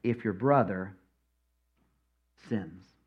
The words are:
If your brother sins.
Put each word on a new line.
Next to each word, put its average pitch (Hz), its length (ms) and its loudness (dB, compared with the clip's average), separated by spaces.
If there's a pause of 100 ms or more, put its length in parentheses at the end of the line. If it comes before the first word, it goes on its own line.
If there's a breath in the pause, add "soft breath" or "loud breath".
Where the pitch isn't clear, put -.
If 117 200 -2
your 104 120 -2
brother 104 600 2 (1500)
sins. 90 360 -6 (220)